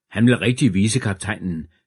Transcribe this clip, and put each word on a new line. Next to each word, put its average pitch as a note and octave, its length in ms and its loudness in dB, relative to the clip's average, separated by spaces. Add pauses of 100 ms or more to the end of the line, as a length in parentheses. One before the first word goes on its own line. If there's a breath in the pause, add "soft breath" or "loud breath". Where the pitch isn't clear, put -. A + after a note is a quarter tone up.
Han A2 160 0
vil B2 120 4
rigtig B2 360 0
vise A2 260 2
kaptajnen, F#2 680 -6 (200)